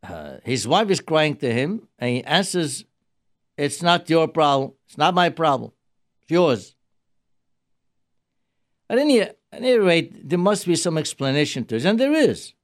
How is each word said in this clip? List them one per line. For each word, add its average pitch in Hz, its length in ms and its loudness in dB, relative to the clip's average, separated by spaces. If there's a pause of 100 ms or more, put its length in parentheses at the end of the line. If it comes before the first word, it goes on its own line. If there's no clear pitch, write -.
Uh, 76 440 -16
his 117 200 -4
wife 196 240 0
is 185 120 0
crying 156 360 0
to 127 140 -4
him, 147 380 -4 (100)
and 123 160 -4
he 127 80 -6
answers, 165 600 -2 (720)
"It's 147 240 -6
not 170 280 0
your 160 200 2
problem. 143 420 0 (160)
It's - 100 -20
not 160 160 2
my 175 160 2
problem. 139 420 -2 (500)
It's - 100 -10
yours." 151 440 0 (2250)
At 226 100 2
any, 285 220 4
at - 160 -6 (140)
any 254 260 0
rate, 170 520 0
there 175 100 0
must 196 260 0
be 175 100 2
some 160 220 -2
explanation 143 680 -4
to 113 100 -6
this, 120 100 -2
and 220 140 2
there 277 140 2
is. 254 400 0 (100)